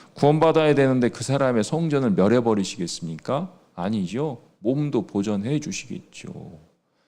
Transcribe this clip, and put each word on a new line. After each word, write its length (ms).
구원받아야 580
되는데 360
그 140
사람의 400
성전을 480
멸해버리시겠습니까? 1400
아니죠. 640
몸도 480
보존해 520
주시겠죠. 1000